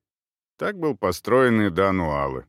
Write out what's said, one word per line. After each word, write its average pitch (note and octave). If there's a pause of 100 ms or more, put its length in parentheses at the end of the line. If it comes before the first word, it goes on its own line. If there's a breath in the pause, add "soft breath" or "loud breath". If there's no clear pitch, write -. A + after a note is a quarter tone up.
(560)
Так G3
был D3+
построен A2+
и G#2
Дануалы D#2+